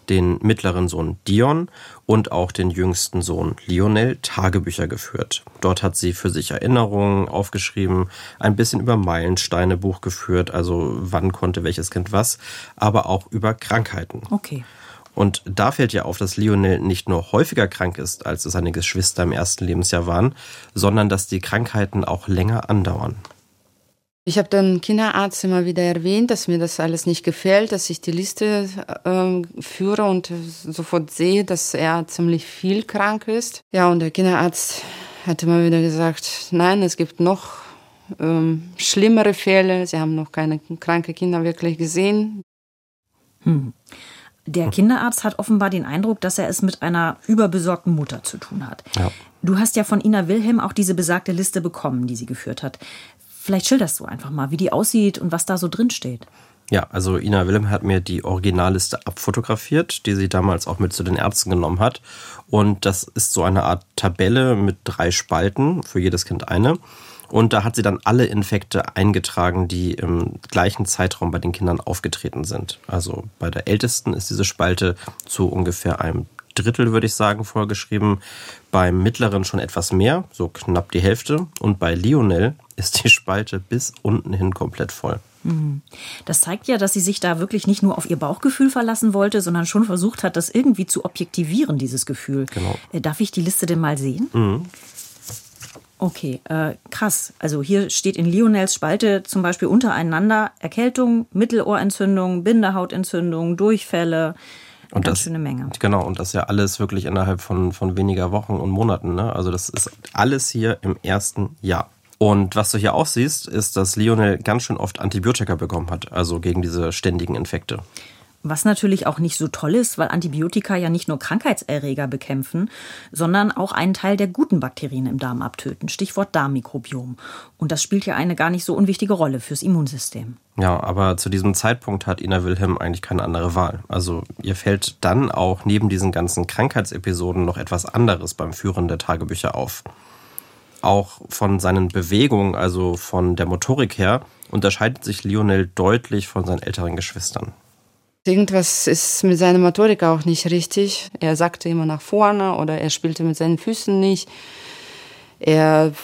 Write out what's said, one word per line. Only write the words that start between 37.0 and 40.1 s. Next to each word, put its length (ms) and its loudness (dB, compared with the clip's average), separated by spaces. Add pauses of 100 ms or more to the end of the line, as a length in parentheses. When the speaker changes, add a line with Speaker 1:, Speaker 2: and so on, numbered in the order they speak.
Speaker 3:
noch, 340 0 (640)
ähm, 560 0
schlimmere 560 4
Fälle. 540 4
Sie 120 -2
haben 160 0